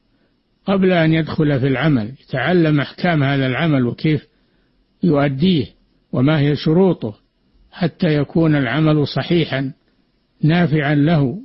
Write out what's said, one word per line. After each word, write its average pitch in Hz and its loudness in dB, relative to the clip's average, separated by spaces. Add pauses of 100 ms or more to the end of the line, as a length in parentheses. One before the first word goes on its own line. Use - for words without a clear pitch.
(640)
قبل 190 0
أن 160 2
يدخل 151 0
في 127 -2
العمل، 131 0 (160)
يتعلم 156 0
أحكام 156 -2
هذا 135 0
العمل 131 0
وكيف 151 -2 (760)
يؤديه 143 0 (460)
وما 143 2
هي 143 2
شروطه، 160 0 (560)
حتى - -4
يكون 156 0
العمل 147 0
صحيحاً 139 -4 (720)
نافعاً 151 2
له، 147 0